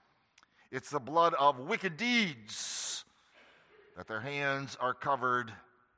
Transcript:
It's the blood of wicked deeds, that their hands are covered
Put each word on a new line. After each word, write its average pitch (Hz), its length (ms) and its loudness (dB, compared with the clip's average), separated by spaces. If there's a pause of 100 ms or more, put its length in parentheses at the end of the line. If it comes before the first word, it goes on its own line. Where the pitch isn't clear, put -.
(720)
It's 127 180 -8
the 147 120 -4
blood 160 340 4
of 139 240 6
wicked 170 400 -4
deeds, 190 1040 -2 (880)
that 90 120 -12
their 110 160 -4
hands 139 540 -2
are 123 180 0
covered 123 600 0 (440)